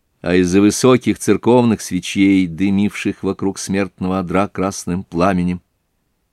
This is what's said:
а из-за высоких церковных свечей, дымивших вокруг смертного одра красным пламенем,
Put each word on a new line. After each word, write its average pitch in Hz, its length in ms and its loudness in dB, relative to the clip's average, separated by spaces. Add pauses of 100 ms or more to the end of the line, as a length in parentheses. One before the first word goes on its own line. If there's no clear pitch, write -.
(200)
а 87 160 0
из-за 92 240 4
высоких 107 580 2
церковных 113 600 2
свечей, 95 680 0
дымивших 98 800 -2
вокруг 95 340 -4
смертного 95 600 -4
одра 92 260 -2
красным 95 560 -6
пламенем, 90 600 -2 (720)